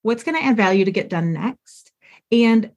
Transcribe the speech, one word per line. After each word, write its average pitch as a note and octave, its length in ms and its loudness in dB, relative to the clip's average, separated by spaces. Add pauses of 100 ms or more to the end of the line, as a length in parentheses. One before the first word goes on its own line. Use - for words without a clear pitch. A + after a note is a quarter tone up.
what's A#3 220 -4
gonna D#4+ 160 -2
add C4 180 0
value G3 260 2
to F#3+ 80 0
get G3 160 -4
done E3+ 260 -4
next, - 580 -10 (400)
and A3+ 460 2